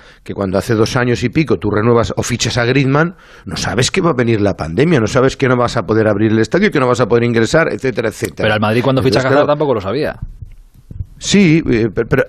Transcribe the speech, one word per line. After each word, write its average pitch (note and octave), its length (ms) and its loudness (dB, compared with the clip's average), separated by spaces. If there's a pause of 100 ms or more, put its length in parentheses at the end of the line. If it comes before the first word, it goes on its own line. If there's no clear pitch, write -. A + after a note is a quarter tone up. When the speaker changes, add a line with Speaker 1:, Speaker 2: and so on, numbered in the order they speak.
(220)
Speaker 1:
que - 120 -12
cuando G2 220 -4
hace A2 180 0
dos A2 220 0
años B2 280 0
y B2 60 -2
pico C3+ 260 0
tú G#2 120 -6
renuevas G#2+ 480 2
o B2 60 -2
fichas - 360 -4
a A#2 60 0
Griezmann, C#3 520 0 (280)
no E2 120 -10
sabes A2+ 340 -2
que - 100 -2
va E3+ 100 2
a D3+ 60 -2
venir A#2 240 0
la G2 140 2
pandemia, A#2 460 0
no G#2+ 80 0
sabes B2+ 280 0
que C3 120 0
no B2+ 80 2
vas A#2+ 200 0
a A#2 60 -2
poder A2 260 2
abrir G#2+ 220 2
el A2 80 2
estadio, F3 320 0
que - 80 -2
no C3 80 2
vas B2 140 0
a B2 60 2
poder A#2 180 2
ingresar, A#2+ 480 2
etcétera, A2+ 380 -4
etcétera. - 340 -4
Speaker 2:
Pero G#2+ 100 2
al G#2+ 60 0
Madrid A2 240 2
cuando C3+ 160 2
Speaker 1:
Entonces, A2+ 220 2
Speaker 2:
ficha B2+ 40 -2
a B2+ 40 0
Hazard D3 140 2
Speaker 1:
claro, - 40 2
Speaker 2:
tampoco D3 260 0
lo G#2+ 60 0
sabía. A2 340 -4 (1040)
Speaker 1:
Sí, E3+ 520 4
eh, A#2 240 2
pero, A#2+ 140 -4
pero - 200 2